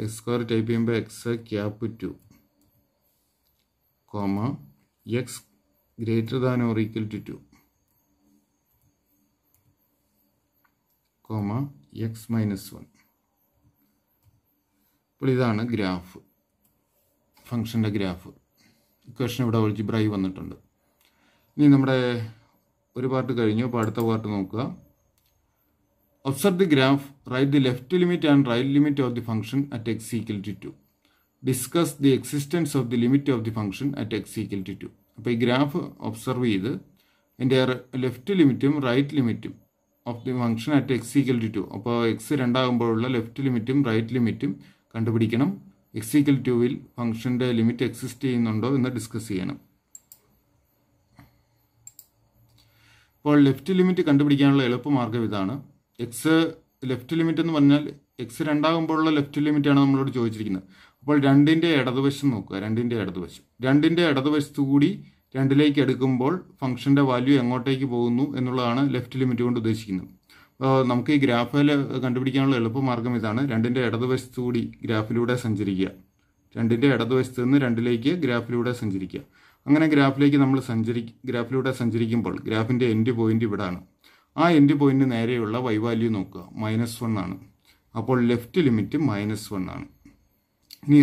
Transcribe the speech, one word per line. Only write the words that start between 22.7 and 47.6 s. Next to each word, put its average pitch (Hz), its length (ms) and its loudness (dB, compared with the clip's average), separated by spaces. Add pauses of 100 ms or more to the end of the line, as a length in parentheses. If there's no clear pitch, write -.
ഒരു 127 140 -6
പാർട്ട് 127 260 -2
കഴിഞ്ഞു. 110 300 2
അപ്പോൾ 117 140 -2
അടുത്ത 110 260 -4
പാർട്ട് 110 280 -2
നോക്കുക. 98 260 -6 (1600)
Observe 175 360 0
the 196 120 4
graph, 139 320 4 (260)
write 135 240 0
the 147 120 4
left 127 340 -4
limit 175 300 0
and 139 200 4
right 123 240 0
limit 143 300 2
of 123 120 0
the 113 120 -6
function 113 320 -4 (160)
at 110 180 -8
x 110 60 -8 (160)
equal 107 300 -6
to 104 60 -8 (100)
two. 71 100 -14 (680)
Discuss 143 480 -2 (140)
the 139 140 6
existence 147 600 -4
of 127 140 0
the 120 120 0
limit 143 300 2
of 113 120 -2
the 110 120 -6
function 104 300 -6 (140)
at 107 160 -8
x - 240 -12
equal 98 240 -8
to 98 140 -12
two. - 100 -16 (260)
അപ്പോൾ 113 180 -6
ഈ - 100 -2
ഗ്രാഫ് 143 360 0 (280)
ഒബ്സർവ് 123 420 -4
ചെയ്ത് 98 220 -2 (640)
അതിൻ്റെ 131 200 2 (460)
ലെഫ്റ്റ് 127 360 -4
ലിമിറ്റും 135 340 4 (140)
റൈറ്റ് 139 320 0
ലിമിറ്റും - 340 -4 (560)
of 117 160 -10
the 127 160 -4
function 117 380 -2
at 139 200 -4
x 110 220 -6
equal 120 220 0
to 107 120 -4
two. 95 80 -4 (140)
അപ്പോൾ 120 180 -4 (160)
എക്സ് 139 300 -4
രണ്ടാകുമ്പോഴുള്ള 120 760 0
ലെഫ്റ്റ് 117 320 -6
ലിമിറ്റും 127 320 0 (100)
റൈറ്റ് 113 280 -2
ലിമിറ്റും 120 340 -2 (420)
കണ്ടുപിടിക്കണം. 113 560 0 (520)
X - 40 -12 (140)
equal 139 260 4
to-വിൽ 123 300 2 (220)
ഫംഗ്ഷൻ്റെ 123 520 -2 (100)